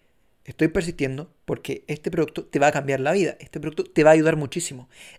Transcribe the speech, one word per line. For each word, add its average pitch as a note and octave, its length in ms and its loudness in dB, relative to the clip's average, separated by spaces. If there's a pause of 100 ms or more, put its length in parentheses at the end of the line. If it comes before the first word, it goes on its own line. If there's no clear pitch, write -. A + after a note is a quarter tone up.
(440)
estoy D#3 240 0
persistiendo D#3 640 -6 (120)
porque - 440 -8
este D3+ 220 -6
producto D#3+ 340 -4
te - 140 -4
va C#3+ 100 6
a D3+ 40 2
cambiar C#3 280 -2
la C#3 120 0
vida, F3 280 -2
este - 180 -14
producto D3+ 260 -8
te - 200 2
va D3+ 60 10
a - 20 10
ayudar D#3+ 240 6
muchísimo, C#3 520 -8 (300)